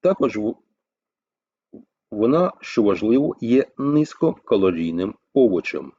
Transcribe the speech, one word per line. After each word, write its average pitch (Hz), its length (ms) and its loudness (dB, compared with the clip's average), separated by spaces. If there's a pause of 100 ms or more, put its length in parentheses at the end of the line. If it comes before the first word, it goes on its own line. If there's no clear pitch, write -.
Також 147 360 0
в-, 107 180 -4 (1600)
вона, 127 500 0
що - 220 -2
важливо, 107 580 0
є 123 240 2 (120)
низькокалорійним 98 1400 -2 (200)
овочем. 87 640 0